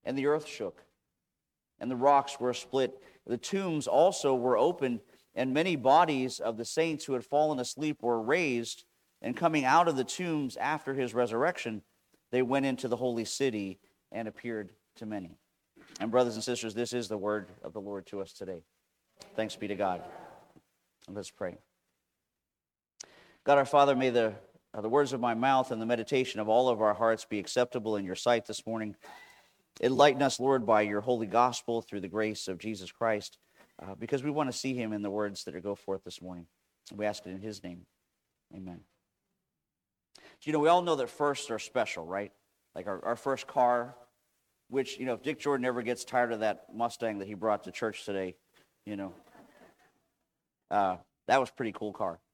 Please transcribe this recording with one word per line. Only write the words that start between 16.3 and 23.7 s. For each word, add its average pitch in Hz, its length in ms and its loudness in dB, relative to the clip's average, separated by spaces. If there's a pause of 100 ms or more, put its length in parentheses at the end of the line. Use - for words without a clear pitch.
and 110 60 -4
sisters, 113 300 -4
this 120 220 -4
is 117 140 -4
the 107 100 -4
word 104 320 -4 (120)
of - 120 -14
the 107 80 -8
Lord 98 240 -10
to 98 160 -8
us - 100 -10
today. 90 300 -12 (720)
Thanks 110 220 -4
be 107 100 -8
to 101 80 -4
God. 92 300 -2 (1040)
Let's 98 220 -12
pray. 90 280 -8 (1800)
God 139 160 6
our 135 60 4
Father, 139 320 6